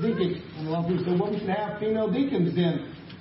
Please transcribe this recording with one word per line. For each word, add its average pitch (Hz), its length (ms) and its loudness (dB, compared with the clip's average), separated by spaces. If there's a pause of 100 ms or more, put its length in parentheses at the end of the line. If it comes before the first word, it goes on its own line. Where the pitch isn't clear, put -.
deacon. 185 400 0 (160)
And 156 100 -4
a - 20 -4
lot 165 140 0
of 175 60 0
people 175 160 2
say, 180 120 2
"Well, 208 140 2
we 190 60 -2
should - 100 -4
have 208 300 -2
female 220 300 0
deacons 190 460 2
then 170 280 2 (380)